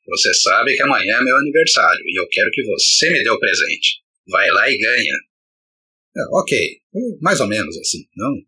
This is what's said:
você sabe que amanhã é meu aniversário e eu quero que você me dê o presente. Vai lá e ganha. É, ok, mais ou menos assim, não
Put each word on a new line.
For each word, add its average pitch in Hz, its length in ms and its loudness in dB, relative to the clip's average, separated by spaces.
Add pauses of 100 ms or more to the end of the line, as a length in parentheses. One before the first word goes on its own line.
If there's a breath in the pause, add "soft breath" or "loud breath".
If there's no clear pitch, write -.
você - 260 0
sabe 127 420 2
que - 80 0
amanhã 113 360 0
é 127 60 0
meu 131 120 2
aniversário 147 720 2
e 90 120 -4
eu 90 100 -2
quero 107 220 0
que 135 140 -4
você 110 460 2
me 151 120 2
dê 117 60 0
o 113 100 2
presente. - 640 -2 (240)
Vai 95 240 2
lá 120 200 2
e 127 80 0
ganha. 110 360 0 (1000)
É, - 40 -4 (120)
ok, - 480 -2 (400)
mais 170 200 2
ou 113 60 0
menos 107 300 -4
assim, - 300 -6 (100)
não 139 320 -6